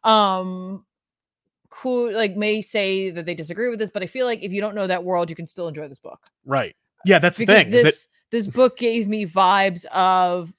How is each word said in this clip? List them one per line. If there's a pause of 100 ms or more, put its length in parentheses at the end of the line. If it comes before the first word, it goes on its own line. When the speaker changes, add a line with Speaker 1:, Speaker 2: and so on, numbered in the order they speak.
Speaker 1:
um, (840)
could,
like,
may
say
that
they
disagree
with
this,
but
I
feel
like
if
you
don't
know
that
world,
you
can
still
enjoy
this
book. (240)
Speaker 2:
Right. (300)
Yeah,
that's
the
Speaker 1:
Because
Speaker 2:
thing,
is
that
Speaker 1:
this, (240)
this
book
gave
me
vibes
of